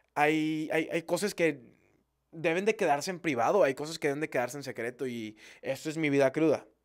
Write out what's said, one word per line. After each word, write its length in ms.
hay, 560
hay, 200
hay 120
cosas 300
que 280
deben 340
de 100
quedarse 340
en 100
privado, 440
hay 100
cosas 240
que 120
deben 120
de 80
quedarse 280
en 60
secreto 440
y 300
esto 280
es 80
mi 120
vida 220
cruda. 360